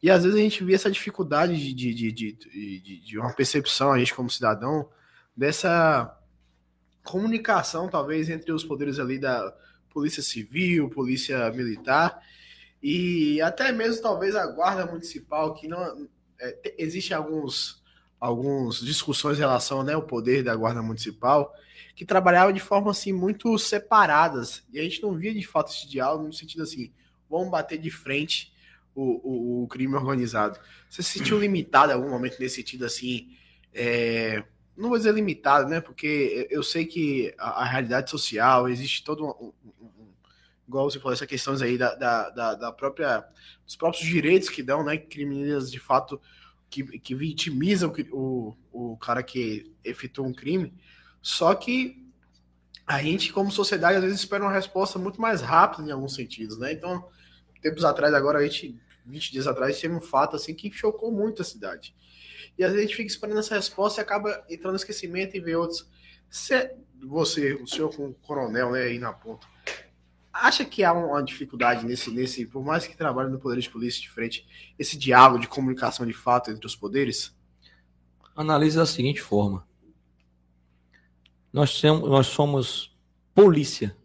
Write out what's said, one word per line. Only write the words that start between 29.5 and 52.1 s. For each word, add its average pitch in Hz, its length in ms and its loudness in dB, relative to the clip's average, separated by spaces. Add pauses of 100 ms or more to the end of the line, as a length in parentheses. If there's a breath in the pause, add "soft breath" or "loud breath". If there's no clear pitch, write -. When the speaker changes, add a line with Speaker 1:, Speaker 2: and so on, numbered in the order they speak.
Speaker 1:
o, - 20 -2
o 120 40 -6
crime 131 280 -2
organizado." 120 640 -2 (280 soft breath)
Você - 140 -12
se - 160 -2
sentiu 208 220 0
limitado 165 520 4
em 131 40 2
algum 127 160 -2
momento 123 280 -4
nesse 127 180 -4
sentido, 127 280 -8
assim, 123 500 -6 (380 soft breath)
é... 117 680 0 (340)
Não 220 120 -4
vou 240 100 2
dizer 214 160 4
limitado, 147 520 4
né, 165 140 -2
porque 143 720 -2
eu, 143 60 -2
eu 143 60 -2
sei 165 220 -2
que 143 540 -2
a, 113 240 -4
a - 20 0
realidade 127 460 0
social, 123 580 4
existe 123 340 -6
todo 151 220 -6
um, 143 40 -6
um, 117 240 -14 (280)
um, 113 40 -20 (180)
um, 101 100 -20 (540)
igual 135 220 0
você 139 100 -10
falou, 131 140 -2
essas 127 140 -6
questões 135 360 -4
aí 123 120 2
da, 120 200 0
da, 117 340 0
da, 113 260 -4
da 117 160 -8
própria, 135 540 -2 (400 soft breath)
dos - 100 -14
próprios 165 300 -2
direitos 165 420 4
que - 140 -6
dão, 139 220 -2
né, 147 120 -2
que 156 120 -10
criminosos, 143 640 -4
de 123 80 -12
fato, 135 420 0 (500 soft breath)
que, 139 120 -8 (160)
que - 140 -10
vitimiza 160 720 -2
o 151 60 -2
cri-, - 200 -8
o, 127 440 -6 (160)
o 120 260 -10
cara 120 240 -2
que 117 500 -6 (120)
efetuou 131 440 -8
um 127 60 -6
crime, 165 400 -4 (480 soft breath)
só - 320 2
que 247 480 -4 (840)